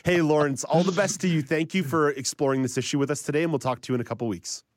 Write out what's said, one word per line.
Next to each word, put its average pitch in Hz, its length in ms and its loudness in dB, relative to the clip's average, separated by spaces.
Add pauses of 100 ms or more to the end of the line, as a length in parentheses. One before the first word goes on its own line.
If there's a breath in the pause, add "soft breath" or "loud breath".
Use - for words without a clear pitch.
Hey, 175 160 4
Lawrence, 147 420 2
all 165 200 4
the 190 80 0
best 190 300 0
to 185 60 0
you. 160 140 2
Thank 156 320 -2
you 185 80 0
for 147 300 2
exploring 135 500 0
this 127 160 -2
issue 135 220 -2
with 139 100 0
us 147 140 -4
today, 147 180 0
and 165 100 0
we'll 143 60 0
talk 123 240 -4
to - 100 -6
you 127 40 0
in 120 60 0
a 113 40 -6
couple 117 220 -6
weeks. - 360 -8 (140)